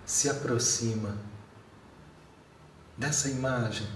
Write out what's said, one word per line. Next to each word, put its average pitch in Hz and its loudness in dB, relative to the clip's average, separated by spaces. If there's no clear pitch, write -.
se - 2
aproxima 113 2
dessa 147 2
imagem. 123 0